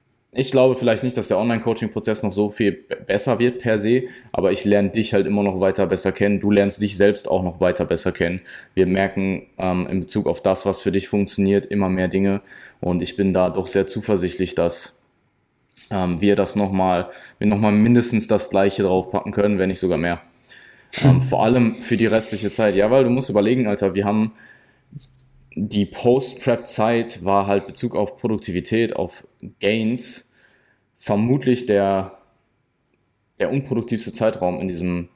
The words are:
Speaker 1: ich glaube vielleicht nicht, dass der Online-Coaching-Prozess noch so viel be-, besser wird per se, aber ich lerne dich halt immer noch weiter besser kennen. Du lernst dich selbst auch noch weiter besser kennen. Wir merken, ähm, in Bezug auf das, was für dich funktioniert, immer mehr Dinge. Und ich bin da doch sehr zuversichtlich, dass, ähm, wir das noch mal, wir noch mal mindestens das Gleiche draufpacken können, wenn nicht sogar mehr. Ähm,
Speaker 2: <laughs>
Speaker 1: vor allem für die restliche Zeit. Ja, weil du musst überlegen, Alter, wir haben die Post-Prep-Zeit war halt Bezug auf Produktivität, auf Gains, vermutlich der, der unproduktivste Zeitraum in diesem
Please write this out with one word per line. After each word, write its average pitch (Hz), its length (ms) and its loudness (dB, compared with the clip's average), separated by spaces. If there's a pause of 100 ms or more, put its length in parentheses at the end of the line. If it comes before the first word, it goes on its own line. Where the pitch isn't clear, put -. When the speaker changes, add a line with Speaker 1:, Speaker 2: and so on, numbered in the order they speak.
(320)
Speaker 1:
ich 123 200 -2
glaube 127 260 4
vielleicht 120 260 0
nicht, 127 140 -4
dass 107 100 -4
der 95 120 2
Online-Coaching-Prozess 110 840 -2
noch 104 80 -2
so 101 200 0
viel 104 200 0
be-, - 240 -8
besser - 420 0
wird 123 220 0
per 110 200 0
se, 117 240 2 (280)
aber 92 220 2
ich 98 100 -4
lerne 101 280 4
dich 110 220 0
halt 98 120 2
immer 101 180 0
noch 95 160 0
weiter 95 280 2
besser 92 260 0
kennen. 104 260 0
Du 101 120 0
lernst 101 300 2
dich 101 140 -2
selbst 101 320 2
auch 95 160 0
noch 85 160 -6
weiter 90 240 2
besser 85 300 -2
kennen. 90 260 -2 (340)
Wir 95 120 4
merken, 95 600 -2 (100)
ähm, 90 340 -2
in 92 100 -2
Bezug 101 240 -4
auf 87 160 -2
das, 95 240 0
was 98 140 -2
für 95 140 -2
dich 95 160 -2
funktioniert, 101 560 0
immer 98 240 -2
mehr 185 180 -2
Dinge. 101 340 0 (380)
Und 90 240 -2
ich - 140 -6
bin 98 160 0
da 90 160 2
doch 90 180 -4
sehr 98 200 0
zuversichtlich, 92 680 -2
dass, - 460 -2 (920)
ähm, 90 300 -2
wir 101 160 4
das 98 180 0
noch 101 160 -2
mal, 92 380 0 (300)
wir 104 80 0
noch 104 120 2
mal 107 140 2
mindestens 113 540 4
das 104 220 0
Gleiche 98 340 2
draufpacken 92 500 -2
können, 104 240 0
wenn 95 120 0
nicht 92 100 -4
sogar 90 180 0
mehr. 85 240 -2 (840)
Ähm, 131 180 6
Speaker 2:
<laughs> - 20 -2
Speaker 1:
vor - 200 0
allem 117 320 2
für - 220 -2
die 110 80 2
restliche 107 460 0
Zeit. 104 240 2
Ja, 101 160 4
weil 135 140 6
du 120 40 2
musst 127 200 0
überlegen, 107 380 2
Alter, 98 280 0
wir 98 100 0
haben 110 280 0 (1300)
die 101 260 0
Post-Prep-Zeit 117 1400 0
war 98 220 2
halt 101 180 2
Bezug - 300 -6
auf 101 220 -2
Produktivität, 107 800 -2
auf - 300 -8 (340)
Gains, 110 720 -2 (640)
vermutlich 120 680 0
der, 98 520 0 (1200)
der 90 120 0
unproduktivste 117 640 -4
Zeitraum 90 460 -2
in 95 80 -4
diesem 87 480 -4